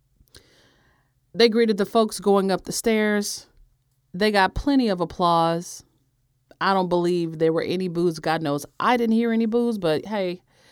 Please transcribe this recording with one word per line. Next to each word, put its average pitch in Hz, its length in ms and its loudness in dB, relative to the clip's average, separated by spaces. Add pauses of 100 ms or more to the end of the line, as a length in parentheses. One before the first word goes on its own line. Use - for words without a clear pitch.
(1300)
They 220 140 4
greeted 220 280 2
the 196 100 0
folks 220 340 0
going 196 320 2
up 180 140 -4
the 180 60 -10
stairs. 214 760 -2 (680)
They 208 160 0
got 202 240 2
plenty 269 340 2
of 180 120 0
applause. 170 840 0 (760)
I 185 120 2
don't 185 160 0
believe 175 500 0
there 160 140 2
were 165 100 0
any 185 260 -4
boos. 170 320 -2
God 160 220 -2
knows 143 220 -2 (140)
I 240 180 0
didn't 226 200 2
hear 233 160 0
any 226 140 0
boos, 233 300 0
but 165 300 -2
hey, 190 340 -6 (320)